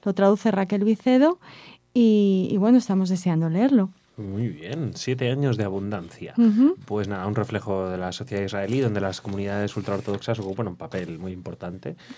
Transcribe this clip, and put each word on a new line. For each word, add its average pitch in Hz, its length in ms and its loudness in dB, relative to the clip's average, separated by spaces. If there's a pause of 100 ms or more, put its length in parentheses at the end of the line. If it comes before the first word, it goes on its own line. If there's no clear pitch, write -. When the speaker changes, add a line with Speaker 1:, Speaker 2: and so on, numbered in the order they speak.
Speaker 1:
Lo 196 120 -2
traduce 202 360 4
Raquel 196 340 0
Vicedo 254 540 4 (540)
y, 208 580 4
y, - 60 0
bueno, 226 220 6
estamos 190 300 2
deseando 170 420 0
leerlo. 208 400 2 (260)
Speaker 2:
Muy 104 320 -4
bien, 110 460 -6
siete 127 360 -2
años 135 260 0
de 107 80 -2
abundancia. 98 720 -8
Speaker 1:
Ujú. 240 380 6 (100)
Speaker 2:
Pues 104 240 -4
nada, 95 180 -6
un 104 80 -2
reflejo 101 540 -2
de 92 100 -6
la 92 140 -6
sociedad 101 300 -6
israelí, 101 380 -2
donde 107 200 0
las 95 200 -4
comunidades 101 560 -6
ultraortodoxas 101 640 -4
ocupan 98 300 -6
un 87 80 -10
papel 85 420 -10
muy 92 140 -10
importante. 90 640 -12 (220)